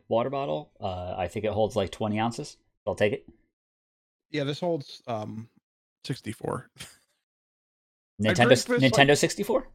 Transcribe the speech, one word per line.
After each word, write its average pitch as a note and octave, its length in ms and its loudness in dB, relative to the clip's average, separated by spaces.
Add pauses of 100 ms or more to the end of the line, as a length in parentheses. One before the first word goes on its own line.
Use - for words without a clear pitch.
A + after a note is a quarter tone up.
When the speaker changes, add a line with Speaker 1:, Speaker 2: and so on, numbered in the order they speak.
Speaker 1:
water A#2+ 240 0
bottle. D3 400 -4 (100)
Uh, F2+ 340 -6
I F#2 120 -2
think G#2 180 -6
it G#2+ 60 0
holds, G2+ 240 0
like, G2 160 -2
twenty G#2+ 280 -4
ounces. A#2+ 380 -6 (300)
I'll F#2+ 80 -2
take G#2+ 180 2
it. - 160 -8 (1000)
Speaker 2:
Yeah, D3 120 -2
this C#3 160 -4
holds, E3+ 460 -4
um, A2 440 -8 (540)
sixty-four. - 720 -8
<laughs> - 40 -20 (1400)
I G#2 40 0
Speaker 1:
Nintendo, G#2+ 100 4
Speaker 2:
drink A#2+ 140 6
this, B2+ 200 4
like B3 120 2
Speaker 1:
Nintendo C#3 360 6
sixty-four? G#3 580 -2